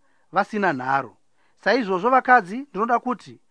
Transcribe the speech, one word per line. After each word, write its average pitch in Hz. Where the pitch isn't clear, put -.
vasina 196
nharo. 131
Saizvozvo 196
vakadzi, 247
ndinoda 233
kuti 208